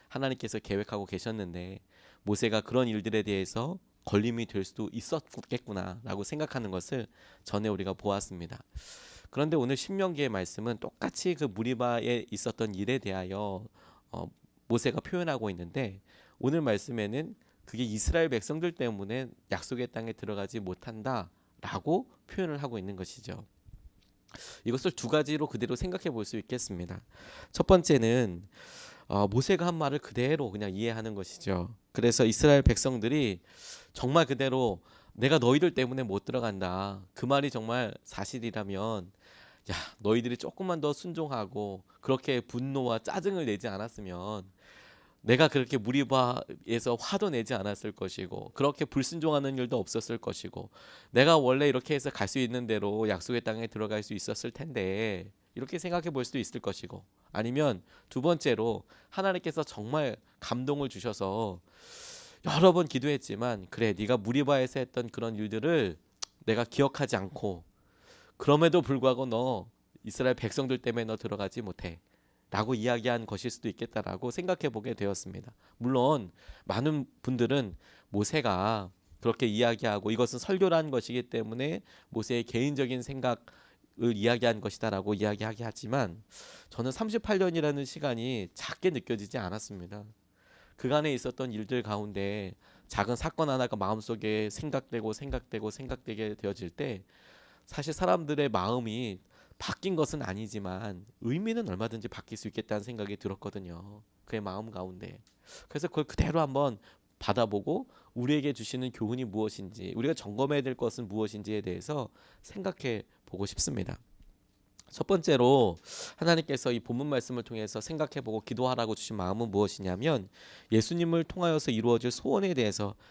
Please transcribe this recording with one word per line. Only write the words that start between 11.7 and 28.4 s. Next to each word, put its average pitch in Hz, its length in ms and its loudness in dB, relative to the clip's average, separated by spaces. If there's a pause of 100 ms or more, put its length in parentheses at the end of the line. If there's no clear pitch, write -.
있었던 107 440 -4
일에 104 240 0
대하여, 98 680 -4 (460)
어, 87 140 -8 (420)
모세가 117 320 2
표현하고 143 500 -2
있는데, 95 500 -6 (420)
오늘 151 200 4
말씀에는 117 720 0 (320)
그게 120 180 -4
이스라엘 147 460 2
백성들 156 420 -2
때문에 117 560 -4 (240)
약속의 120 360 -4
땅에 113 260 -8
들어가지 101 440 -6
못한다라고 110 1500 -4 (180)
표현을 156 360 -4
하고 120 160 -4
있는 95 180 -6
것이죠. - 480 -10 (1200)
이것을 131 280 0
두 - 160 -6
가지로 151 400 2
그대로 127 280 -2
생각해 180 340 -4
볼 113 140 -4
수 110 140 -6
있겠습니다. 92 640 -6 (500)
첫 - 140 2
번째는, 117 840 6 (600)